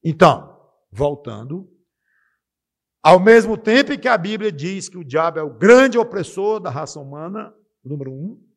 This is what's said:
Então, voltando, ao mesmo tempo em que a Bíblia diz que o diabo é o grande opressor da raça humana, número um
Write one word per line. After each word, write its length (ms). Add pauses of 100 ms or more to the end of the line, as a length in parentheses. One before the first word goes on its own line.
Então, 560 (300)
voltando, 800 (1300)
ao 200
mesmo 360
tempo 360
em 60
que 100
a 100
Bíblia 320
diz 380
que 100
o 60
diabo 340
é 40
o 120
grande 420
opressor 640
da 80
raça 300
humana, 560 (280)
número 300
um 320 (120)